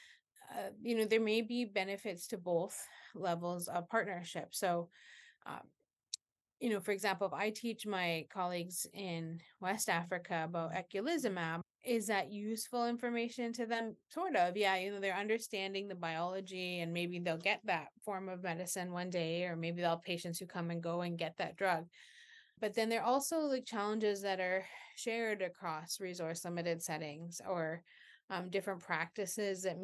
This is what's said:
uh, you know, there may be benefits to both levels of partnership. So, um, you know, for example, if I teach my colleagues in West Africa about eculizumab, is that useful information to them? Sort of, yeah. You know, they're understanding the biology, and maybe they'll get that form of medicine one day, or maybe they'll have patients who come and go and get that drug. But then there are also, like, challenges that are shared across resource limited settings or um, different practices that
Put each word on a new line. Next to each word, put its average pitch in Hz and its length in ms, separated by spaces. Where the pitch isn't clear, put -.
uh, - 160
you 233 160
know, 220 80
there 220 140
may 220 200
be 240 240
benefits 196 640
to 214 100
both 175 400
levels 175 540
of 175 200
partnership. 180 640
So, 175 400
um, - 160
you 254 80
know, 208 120
for 208 120
example, 196 340
if 170 60
I 196 180
teach 226 360
my 175 440
colleagues 180 640
in 165 480
West 202 280
Africa 175 560
about 165 300
eculizumab, 190 880
is 226 220
that 190 240
useful 220 560
information 240 680
to 240 120
them? 226 300
Sort 330 260
of, 180 200
yeah. 196 200
You 190 160
know, 202 80
they're 196 160
understanding 202 720
the 185 80
biology, 180 840
and 170 140
maybe 175 260
they'll 175 180
get 196 280
that 170 240
form 190 240
of 185 160
medicine 180 480
one 180 180
day, 170 360
or 170 100
maybe 170 240
they'll 175 100
have 170 120
patients 170 360
who 185 80
come 170 240
and 170 100
go 170 200
and 175 180
get 170 200
that 170 180
drug. 170 300
But 208 140
then 226 140
there 226 120
are 202 60
also, 277 340
like, 277 260
challenges 208 560
that 190 160
are 185 260
shared 220 480
across 170 560
resource 175 460
limited 170 360
settings 160 680
or 170 340
um, 180 160
different 185 320
practices 185 840
that 175 200